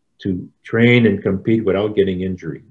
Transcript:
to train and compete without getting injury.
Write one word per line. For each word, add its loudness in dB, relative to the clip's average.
to -6
train 4
and 0
compete -2
without -2
getting 0
injury. -8